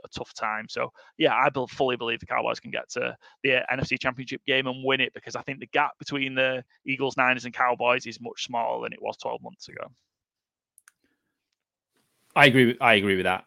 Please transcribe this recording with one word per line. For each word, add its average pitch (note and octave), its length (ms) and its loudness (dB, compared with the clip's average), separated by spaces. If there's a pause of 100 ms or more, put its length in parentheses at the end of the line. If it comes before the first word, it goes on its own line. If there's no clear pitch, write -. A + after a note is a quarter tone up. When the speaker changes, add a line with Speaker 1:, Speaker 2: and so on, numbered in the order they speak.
Speaker 1:
a - 120 -16
tough B2+ 200 -10
time. A2 340 -6
So, B2 220 -6 (260)
yeah, C#3+ 160 4
I C3 160 2
bel-, C3+ 160 -2
fully B2+ 300 -2
believe A#2 240 -4
the - 80 -14
Cowboys A#2 320 -2
can - 100 -16
get - 220 -8
to A#2+ 260 -6 (260)
the C3+ 120 2 (180)
N C3+ 60 -2
F C3+ 80 -4
C C3 100 -2
Championship C3 480 -8
game C3 220 0
and C3 180 -6
win C3 160 2
it, - 140 -2
because A#2 200 -10
I A#2+ 60 -8
think C3 200 -10
the A#2+ 40 -12
gap - 320 0
between C3+ 380 -6
the C3 280 0 (220)
Eagles, C3+ 320 -2
Niners, B2+ 280 2
and A#2+ 100 -10
Cowboys B2 500 0
is A#2 160 -12
much - 220 -12
smaller A#2+ 400 -4
than A2+ 100 -8
it - 80 -18
was A2 160 -6
twelve A#2+ 240 -8
months - 260 -18
ago. - 140 -14 (2500)
Speaker 2:
I C#3+ 100 10
agree B2+ 220 8
with, B2 140 2
I A#2+ 120 8
agree G2+ 220 6
with F#2 100 0
that. F#2 220 0